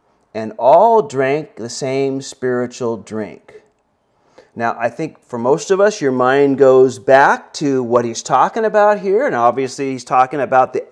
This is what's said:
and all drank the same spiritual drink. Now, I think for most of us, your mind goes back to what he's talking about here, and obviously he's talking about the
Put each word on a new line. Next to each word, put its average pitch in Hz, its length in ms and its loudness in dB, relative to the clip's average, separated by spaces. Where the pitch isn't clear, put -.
and 110 240 -10
all 190 440 4
drank 139 540 -4
the 117 140 -12
same 135 520 -4
spiritual 123 760 -6
drink. 98 640 -12
Now, 117 240 -4
I 117 100 -2
think - 340 -10
for - 140 -12
most 139 340 -2
of 190 100 2
us, 208 180 0
your 139 120 -2
mind 131 460 2
goes 131 420 4
back 143 560 2
to 139 280 -2
what 120 220 0
he's 117 180 -10
talking 165 420 0
about 208 340 2
here, 196 260 -2
and 208 100 -2
obviously 127 560 -2
he's 127 120 -10
talking 131 360 0
about 127 340 0
the - 180 -6